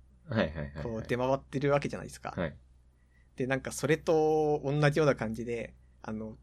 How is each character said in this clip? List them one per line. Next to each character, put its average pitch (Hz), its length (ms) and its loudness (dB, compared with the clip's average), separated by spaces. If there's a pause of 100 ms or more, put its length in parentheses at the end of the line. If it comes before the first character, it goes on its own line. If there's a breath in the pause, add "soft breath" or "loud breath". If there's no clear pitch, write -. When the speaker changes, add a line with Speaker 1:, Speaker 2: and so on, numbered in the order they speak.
(280)
Speaker 1:
は 110 160 2
い 85 40 0
は 76 60 -8
い - 20 -12
は 78 80 -6
い 71 120 -8
は 78 60 -8
い。 - 20 -4
Speaker 2:
こ 113 140 -4
う 110 100 -6
出 127 80 0
回 127 180 2
っ 135 60 4
て - 200 -8
る 139 120 2
わ 143 80 6
け 147 80 -2
じ - 80 -8
ゃ 95 40 -8
な - 60 -10
い - 20 -10
で - 60 -16
す - 60 -16
か。 - 160 -10
Speaker 1:
は 87 100 -2
い。 73 100 -6 (800)
Speaker 2:
で、 127 120 -4
な 135 100 0
ん 131 40 -8
か 117 100 -8
そ - 160 -2
れ 156 100 4
と 156 680 2
同 147 240 4
じ 151 100 2
よ 156 60 6
う - 20 4
な 131 80 6
感 113 180 -2
じ 113 120 -6
で、 117 280 -6 (340)
あ 113 40 -4
の、 110 320 -8